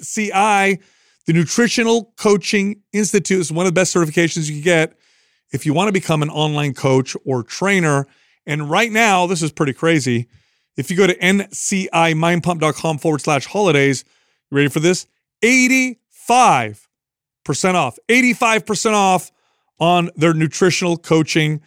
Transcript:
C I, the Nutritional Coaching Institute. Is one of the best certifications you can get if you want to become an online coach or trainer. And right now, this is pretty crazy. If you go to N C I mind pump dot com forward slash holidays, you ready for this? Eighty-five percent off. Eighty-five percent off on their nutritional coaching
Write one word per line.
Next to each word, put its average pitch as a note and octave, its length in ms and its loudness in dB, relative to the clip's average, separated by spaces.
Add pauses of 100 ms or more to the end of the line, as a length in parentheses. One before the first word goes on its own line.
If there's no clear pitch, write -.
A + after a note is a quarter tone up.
C G#3+ 320 -6
I, G3 460 2 (460)
the E3+ 60 0
Nutritional A3+ 880 0
Coaching G3+ 640 0 (100)
Institute. G3+ 480 0
Is D#3+ 100 -4
one E3 160 -2
of F#3 80 0
the E3+ 60 2
best F#3 160 0
certifications E3 540 0
you D3+ 60 -8
can D3 80 -10
get D#3+ 300 0 (600)
if C3 120 -8
you D3+ 80 0
want F#3 140 0
to G#3 60 -2
become D#3+ 280 -2
an D3+ 80 -2
online D3 440 -2
coach C3+ 420 0 (100)
or B2+ 180 -4
trainer. E3 640 0 (380)
And D3 240 -6
right G#3+ 220 0
now, G#3 340 2
this F3 160 -2
is D#3 120 -4
pretty C#3+ 180 -2
crazy. B2+ 560 0 (480)
If - 160 -6
you E3+ 60 -2
go G3 100 4
to F3+ 140 0
N G3 320 0
C F#3+ 400 -4
I E3 200 2
mind E3+ 300 0
pump E3+ 160 -4
dot D#3 160 0
com D#3+ 220 -4
forward D3+ 240 -2
slash C#3+ 240 -2
holidays, C#3+ 580 0 (460)
you C#3 80 -4
ready C#3+ 100 4
for D3+ 140 -4
this? F3 260 0 (340)
Eighty-five B3 1500 2 (560)
percent F3+ 340 -2
off. C3 200 -2 (120)
Eighty-five A#3 560 2
percent G#3+ 300 -2
off F#3+ 360 2 (480)
on F3 360 2
their E3 180 2
nutritional E3+ 640 0
coaching D#3 680 0